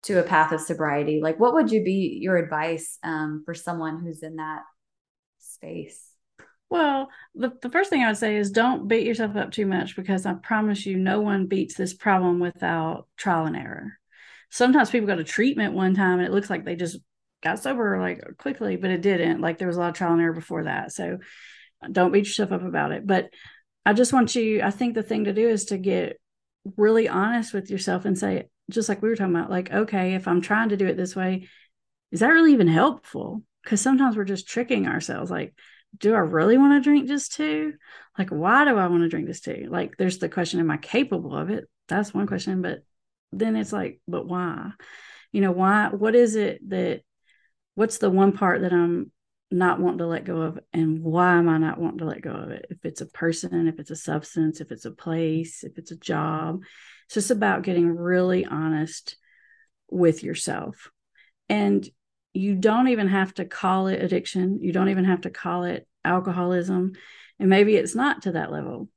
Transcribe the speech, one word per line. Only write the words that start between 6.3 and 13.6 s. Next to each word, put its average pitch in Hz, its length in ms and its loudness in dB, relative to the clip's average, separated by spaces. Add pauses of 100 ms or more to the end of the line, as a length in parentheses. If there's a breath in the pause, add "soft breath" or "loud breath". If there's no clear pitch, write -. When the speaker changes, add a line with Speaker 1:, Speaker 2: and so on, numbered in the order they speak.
Speaker 2:
Well, 277 400 0 (280 loud breath)
the, 247 160 -4 (100)
the 247 80 -8
first 381 200 0
thing 277 120 2
I 233 60 4
would 214 80 0
say 214 200 -2
is 202 140 0
don't 226 380 2
beat 226 180 2
yourself 220 300 -2
up - 160 -4
too 208 140 -2
much, 190 280 -2
because 190 320 -2
I 190 80 -2
promise 214 520 -2
you, 190 100 -2
no 190 240 2
one 202 260 0
beats 196 280 -2
this 185 200 -4
problem 180 460 2
without 165 680 -4 (100)
trial 165 300 0
and 160 80 -4
error. 147 440 -12 (520 loud breath)